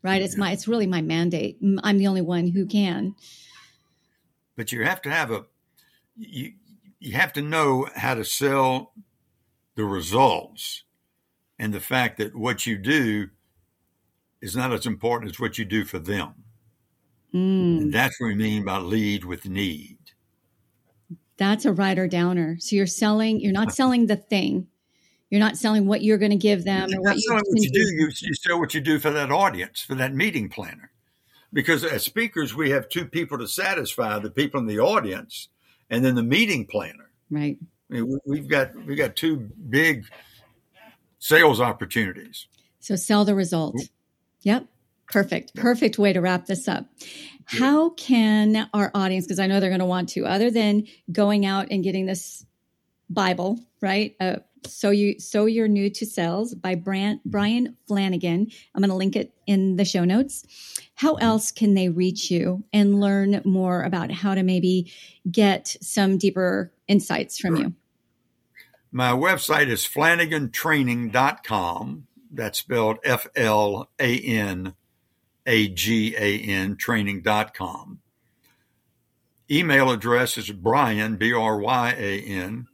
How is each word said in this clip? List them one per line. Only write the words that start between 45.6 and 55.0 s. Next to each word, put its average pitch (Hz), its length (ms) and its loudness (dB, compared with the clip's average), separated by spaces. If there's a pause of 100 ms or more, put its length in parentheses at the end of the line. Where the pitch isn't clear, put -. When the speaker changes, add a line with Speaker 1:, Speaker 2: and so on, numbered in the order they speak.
Speaker 1:
Perfect 233 360 2
way 202 160 4
to 180 60 2
wrap 180 260 0
this 190 220 -4
up. - 180 -4 (140)
Speaker 2:
Yeah. - 60 -18 (540)
Speaker 1:
How 302 300 4
can 214 840 4
our 202 220 2
audience, 185 320 0
'cause 180 120 -4
I 190 80 2
know 196 140 2
they're 190 100 2
gonna 185 160 0
want 180 240 -2
to, - 140 -4
other 214 260 2
than 214 360 2 (240)
going 202 340 2
out 196 260 -2
and 190 140 0
getting 190 220 -2
this - 400 -8 (640)
Bible, 185 480 0 (240)
right? 208 380 0
Uh, 185 160 0 (280)
So - 260 -2
You, 202 300 2